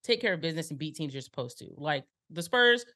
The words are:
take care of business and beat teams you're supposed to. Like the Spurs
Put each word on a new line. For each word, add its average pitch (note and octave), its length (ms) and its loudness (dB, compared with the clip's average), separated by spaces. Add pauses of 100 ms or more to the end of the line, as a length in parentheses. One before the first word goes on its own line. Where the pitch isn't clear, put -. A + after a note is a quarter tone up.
take A#3 160 2
care G3+ 140 0
of D#3+ 60 -4
business D#3+ 300 -4
and D3 80 -8
beat D#3 160 -8
teams D3+ 200 -6
you're C3+ 80 -10
supposed - 360 -10
to. - 80 -18 (100)
Like C#3+ 280 -2 (260)
the E3 120 -8
Spurs A#3+ 420 6 (120)